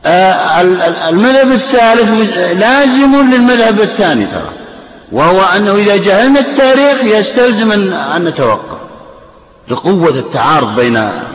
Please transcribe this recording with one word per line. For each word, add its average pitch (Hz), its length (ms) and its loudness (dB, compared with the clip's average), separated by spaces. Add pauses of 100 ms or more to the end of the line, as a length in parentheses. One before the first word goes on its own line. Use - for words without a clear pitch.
آه، 175 560 0
ال-، 180 200 0
ال-، 165 140 -2 (140)
المذهب 262 420 2
الثالث 233 600 2
مج-، 180 480 -2
لازم 269 720 2
للمذهب 233 500 2
الثاني 160 440 0
ترى، 82 240 -10 (640)
وهو 165 300 2
أنه 196 340 0
إذا 208 200 2
جهلنا 208 440 2
التاريخ 269 640 0
يستلزم 220 680 0
أن، 196 220 -2
أن 151 320 -6
نتوقف 135 520 -4 (920)
لقوة 165 400 0
التعارض 127 680 -2
بين 117 340 0 (260)